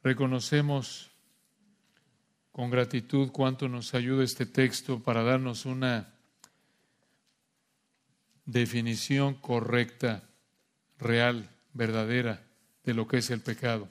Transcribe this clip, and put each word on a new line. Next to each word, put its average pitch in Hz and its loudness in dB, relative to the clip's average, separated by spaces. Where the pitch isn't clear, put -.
Reconocemos 131 0
con 120 -6
gratitud 127 2
cuánto 131 0
nos 120 -8
ayuda 127 2
este 123 -4
texto 127 0
para 117 0
darnos 127 0
una 127 -2
definición 120 2
correcta, 117 0
real, 117 2
verdadera 113 -2
de 123 0
lo 113 -2
que 127 2
es 117 -4
el 117 -2
pecado 113 -4